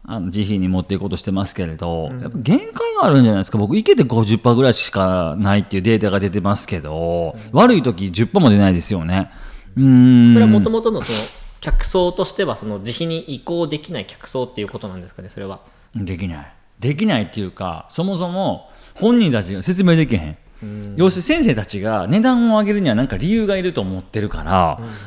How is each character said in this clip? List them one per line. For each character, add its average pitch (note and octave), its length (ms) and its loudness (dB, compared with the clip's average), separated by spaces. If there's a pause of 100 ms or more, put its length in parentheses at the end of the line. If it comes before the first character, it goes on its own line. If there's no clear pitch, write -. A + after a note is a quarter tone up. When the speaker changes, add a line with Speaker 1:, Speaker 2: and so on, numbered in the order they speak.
Speaker 1:
あ A2+ 120 -10
の、 F2+ 80 -6
自 G2 140 -4
費 G2+ 180 -2
に F#2 80 0
持 F#2 140 0
っ - 40 -6
て G2 80 -4
い F#2+ 60 -2
こ G2 80 -6
う - 20 -6
と F2 80 -4
し - 40 -8
て G2+ 100 -6
ま G2 140 -2
す - 100 -12
け F#2 100 -6
れ D#2+ 120 -10
ど、 E2 340 -6
Speaker 2:
う - 20 -10
ん。 - 80 -12
Speaker 1:
や - 60 -10
っ - 40 -10
ぱ - 60 -8
限 D#3 220 2
界 A4 80 -6 (320)
が F#4 60 2
あ - 40 4
る C#3 120 6
ん - 20 8
じ A2 60 6
ゃ - 20 4
な G2+ 80 0
い - 20 -2
で - 40 -4
す - 60 -10
か。 A#2 60 -2
僕、 G#2 180 0
行 A3 100 0
け - 100 6
て G#3+ 80 2
五 A2+ 200 0
十 G#2+ 140 0
パ A#2+ 140 2
ー A#2 40 4
ぐ B2 60 2
ら C3+ 80 6
い A2+ 40 4
し - 180 -2
か F#2 460 0
な G2 180 2
い G2+ 60 2
っ - 40 -6
て G2 120 -4
い - 20 0
う F2+ 40 -4
デ A2+ 140 2
ー F#2+ 40 0
タ G#2 100 0
が G2 80 0
出 G2 100 -2
て F#2+ 120 -4
ま G2+ 140 0
す - 120 -8
け F2 120 -6
ど、 E2 560 -4
Speaker 2:
う A2 200 -12
ん。 D#3 40 6
Speaker 1:
悪 A#3+ 160 8
い D#3 60 2
時 G2 300 -2
十 A2 160 0
パ G3+ 120 0
ー - 20 4
も C3+ 80 6
出 G2+ 80 6
な G2+ 120 6
い F2+ 40 4
で E2+ 80 0
す - 120 -6
よ E2+ 100 -4
ね。 F2+ 280 -2 (440)
う B2+ 60 -2
ー B2+ 500 8
ん。 - 20 8
Speaker 2:
そ A#2 60 8
れ A2 60 8
は G#2+ 60 6
元 G#2 180 4
々 A3+ 220 0
の D#3+ 100 -4
そ A#2+ 100 -8
の、 A2 60 -4 (420)
客 - 260 0
層 F3+ 260 0
と A3 140 -4
し - 80 -12
て G3+ 100 -4
は、 B2 120 -4
そ G#2+ 120 -14
の、 G2+ 120 -8
自 G#2+ 120 -8
費 E3 160 -6
に E3 140 -6
移 C3 180 -12
行 E3+ 280 -4
で D3+ 120 -6
き F3+ 120 -16
な C#3 80 -8
い F#2+ 60 -10
客 - 240 -20
層 B2+ 140 -6
っ B2 100 -10
て - 80 -8
い G2+ 40 -4
う - 40 -12
こ A2+ 80 -14
と G#2+ 100 -12
な F#2 80 -12
ん F2+ 60 -14
で F2 60 -18
す - 80 -20
か F#2+ 80 -18
ね、 F#2 60 -18
そ - 100 -18
れ G2 80 -10
は。 F#2+ 140 -14 (340)
Speaker 1:
で F#2+ 220 -6
き F#2+ 100 -8
な E2 160 -8
い。 - 100 -20 (260)
で B2+ 140 -2
き F#3 140 -2
な D#3 120 0
い G#2 40 -2
っ - 80 -8
て G#2+ 100 -8
い F#2+ 40 -4
う F2+ 60 -10
か、 E2+ 380 -10
そ E3 140 -6
も F#3+ 140 -4
そ F3 100 -6
も F3+ 420 -6 (260)
本 A#3+ 220 2
人 F#3+ 140 4
た G#2 120 0
ち F2+ 100 -8
が F#2+ 100 -8
説 F#3 200 0
明 E3+ 120 6
で D#3+ 100 2
き B2 100 -2
へ E2 40 -2
ん。 D#2 180 -10 (240)
Speaker 2:
う G#2+ 40 -14
ん。 G#2 320 -12
Speaker 1:
要 F#3 120 4
す F#3 60 0
る F#3 60 -6
に - 20 -8
先 D#4 220 0
生 D3 100 2
た G#2 100 -4
ち G2+ 160 -8
が G#2 260 -2
値 F3+ 120 2
段 A#3 340 2
を G#3+ 60 2
上 G#3 60 0
げ G#3 80 -2
る G#3 80 -2
に D#3 80 0
は G#2+ 60 0
な A#2+ 80 2
ん C3+ 40 -2
か F#2+ 100 -6
理 D#3+ 140 -2
由 A3 160 0
が G3 100 0
い F3+ 60 -4
る F3+ 100 -4
と A2+ 80 -4
思 F#2+ 180 -6
っ - 40 -12
て - 180 -8
る G#2 80 -4
か - 140 -8
ら、 E2+ 360 0
Speaker 2:
う A2+ 40 -12
ん。 A2+ 40 -12 (200)